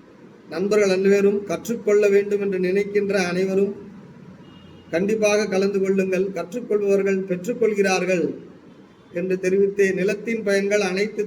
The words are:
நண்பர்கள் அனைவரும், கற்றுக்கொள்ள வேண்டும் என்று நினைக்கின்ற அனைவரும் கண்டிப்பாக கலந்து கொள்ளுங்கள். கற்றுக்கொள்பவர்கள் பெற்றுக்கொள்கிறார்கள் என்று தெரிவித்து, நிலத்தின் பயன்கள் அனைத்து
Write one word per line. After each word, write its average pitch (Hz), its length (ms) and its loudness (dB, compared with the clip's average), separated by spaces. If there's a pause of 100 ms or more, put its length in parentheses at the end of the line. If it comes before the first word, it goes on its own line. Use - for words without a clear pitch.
(500)
நண்பர்கள் 196 460 2
அனைவரும், 202 480 4
கற்றுக்கொள்ள 208 600 0 (120)
வேண்டும் 202 300 2
என்று 185 140 -2
நினைக்கின்ற 196 540 0 (140)
அனைவரும் 190 440 0 (1200)
கண்டிப்பாக 208 560 0
கலந்து 196 320 0
கொள்ளுங்கள். 190 460 0 (100)
கற்றுக்கொள்பவர்கள் 196 840 0 (120)
பெற்றுக்கொள்கிறார்கள் 185 960 0 (880)
என்று 185 260 -4
தெரிவித்து, 196 540 2
நிலத்தின் 208 500 -2
பயன்கள் 196 380 0
அனைத்து 202 460 -2